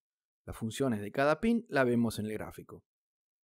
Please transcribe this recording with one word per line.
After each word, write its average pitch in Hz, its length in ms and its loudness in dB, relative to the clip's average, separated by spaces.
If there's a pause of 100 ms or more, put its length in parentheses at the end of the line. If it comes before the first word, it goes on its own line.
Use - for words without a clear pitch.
(460)
Las - 120 -12
funciones 117 420 -2
de 104 120 -8
cada 147 280 2
pin 226 300 0
la 139 140 2
vemos 117 340 2
en 107 80 -4
el 107 80 -6
gráfico. - 500 -12 (600)